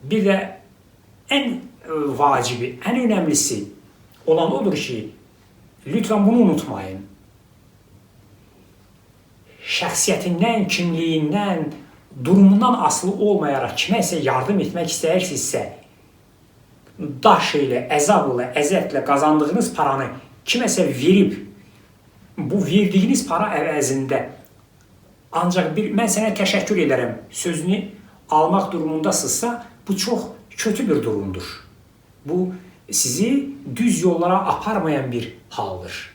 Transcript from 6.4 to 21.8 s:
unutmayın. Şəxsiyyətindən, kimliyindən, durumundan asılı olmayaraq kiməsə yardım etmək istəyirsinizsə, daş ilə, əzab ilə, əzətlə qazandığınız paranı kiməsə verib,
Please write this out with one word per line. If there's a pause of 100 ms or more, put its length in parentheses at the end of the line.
unutmayın. (2750)
Şəxsiyyətindən,
kimliyindən, (580)
durumundan
asılı
olmayaraq
kiməsə
yardım
etmək
istəyirsinizsə, (1300)
daş
ilə, (100)
əzab
ilə, (100)
əzətlə
qazandığınız
paranı (400)
kiməsə
verib, (1040)